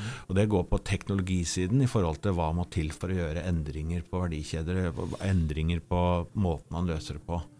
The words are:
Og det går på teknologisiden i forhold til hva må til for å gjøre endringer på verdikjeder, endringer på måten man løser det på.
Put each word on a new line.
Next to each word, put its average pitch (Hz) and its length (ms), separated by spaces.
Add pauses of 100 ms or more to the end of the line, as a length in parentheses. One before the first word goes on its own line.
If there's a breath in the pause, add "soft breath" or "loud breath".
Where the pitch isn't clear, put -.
(280 loud breath)
Og 92 60
det 104 160
går 92 180
på 101 160
teknologisiden 92 960
i 131 60
forhold 85 340
til 101 120
hva 82 200
må 87 160
til 78 220
for 90 180
å 92 80
gjøre 82 300
endringer 80 560
på 90 180
verdikjeder, 82 720 (280)
endringer 82 600
på 87 540
måten 87 380
man 85 140
løser 78 280
det 78 120
på. 85 140 (200 loud breath)